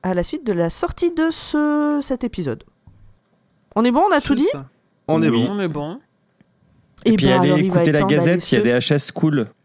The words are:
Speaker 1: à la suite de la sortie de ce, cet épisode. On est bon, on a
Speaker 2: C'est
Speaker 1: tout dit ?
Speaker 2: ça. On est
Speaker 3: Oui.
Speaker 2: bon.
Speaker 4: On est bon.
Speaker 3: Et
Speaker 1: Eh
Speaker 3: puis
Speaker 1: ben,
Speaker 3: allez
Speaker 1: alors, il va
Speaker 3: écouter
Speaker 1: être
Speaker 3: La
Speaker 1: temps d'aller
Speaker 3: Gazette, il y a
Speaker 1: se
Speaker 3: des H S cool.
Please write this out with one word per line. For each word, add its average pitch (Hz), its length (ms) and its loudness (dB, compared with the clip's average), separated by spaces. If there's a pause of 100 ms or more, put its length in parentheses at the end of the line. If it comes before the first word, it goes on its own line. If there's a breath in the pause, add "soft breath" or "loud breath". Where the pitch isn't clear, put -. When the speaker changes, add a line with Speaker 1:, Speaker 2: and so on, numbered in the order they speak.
Speaker 1:
à 185 120 -4
la 175 80 0
suite 311 240 -8
de 208 60 -2
la 170 180 0
sortie 349 420 -4
de 330 180 0
ce, 294 720 -2
cet 254 220 -6
épisode. 160 400 -6 (1120)
On 220 80 2
est 247 80 2
bon, 285 160 2
on 381 40 4
a 262 80 4
Speaker 2:
C'est - 80 -8
Speaker 1:
tout - 60 2
dit ? 285 180 0
Speaker 2:
ça. 135 140 -10 (420)
On 160 140 2
est 160 60 2
Speaker 3:
Oui. 117 180 2
Speaker 2:
bon. 196 80 -4
Speaker 4:
On 202 60 -4
est 185 80 -2
bon. 156 320 -8 (1040)
Speaker 3:
Et 226 80 4
Speaker 1:
Eh 220 40 4
Speaker 3:
puis 170 100 2
Speaker 1:
ben, 175 140 4
Speaker 3:
allez 175 80 4
Speaker 1:
alors, 151 100 4
il 185 120 2
va 175 100 2
Speaker 3:
écouter 165 100 4
Speaker 1:
être 147 40 2
Speaker 3:
La 147 60 2
Speaker 1:
temps 147 60 2
d'aller 147 120 2
Speaker 3:
Gazette, 170 340 0
il - 20 2
y 117 40 2
a - 20 2
Speaker 1:
se 107 40 0
Speaker 3:
des 120 80 2
H 123 220 2
S 139 180 2
cool. 143 340 0 (180)